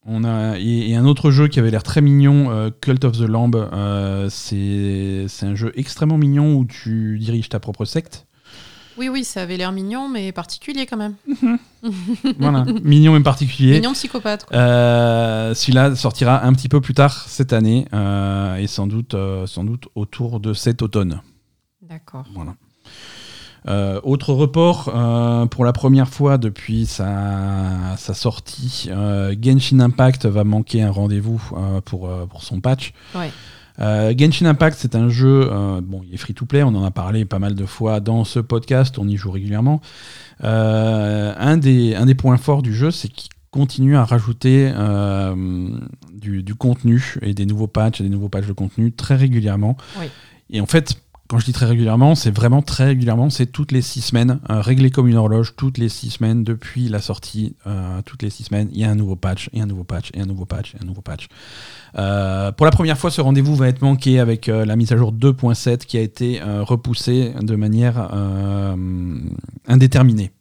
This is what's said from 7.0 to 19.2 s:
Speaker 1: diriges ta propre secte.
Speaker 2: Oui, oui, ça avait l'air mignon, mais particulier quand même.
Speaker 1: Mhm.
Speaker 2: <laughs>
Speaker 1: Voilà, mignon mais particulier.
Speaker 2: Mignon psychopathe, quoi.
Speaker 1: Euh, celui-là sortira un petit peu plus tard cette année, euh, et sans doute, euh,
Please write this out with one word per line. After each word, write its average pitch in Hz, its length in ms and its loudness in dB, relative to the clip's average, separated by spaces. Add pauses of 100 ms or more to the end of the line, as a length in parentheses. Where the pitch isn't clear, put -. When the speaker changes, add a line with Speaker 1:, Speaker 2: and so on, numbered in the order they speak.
Speaker 1:
diriges 113 280 -4
ta 107 120 -6
propre 107 240 -8
secte. - 420 -8 (720)
Speaker 2:
Oui, 254 100 -6
oui, 262 160 -4
ça - 180 -10
avait 180 140 -8
l'air 180 160 -4
mignon, 214 360 -6
mais 196 240 -6
particulier 269 540 -10
quand 226 120 -8
même. 208 160 -6 (120)
Speaker 1:
Mhm. 240 320 -2 (240)
Speaker 2:
<laughs> 202 560 -6
Speaker 1:
Voilà, 139 260 2 (200)
mignon 151 300 8
mais 147 80 6
particulier. 135 580 2
Speaker 2:
Mignon 247 140 -2
psychopathe, 214 500 -6
quoi. - 120 -4
Speaker 1:
Euh, 117 1000 2
celui-là 131 420 4
sortira 123 480 0
un 127 80 6
petit 131 160 0
peu 143 120 4
plus 131 140 -4
tard 139 340 2
cette 131 240 -2
année, 113 420 2
euh, 98 640 -2
et 98 100 -4
sans 101 200 -4
doute, 113 280 -6
euh, 95 320 -4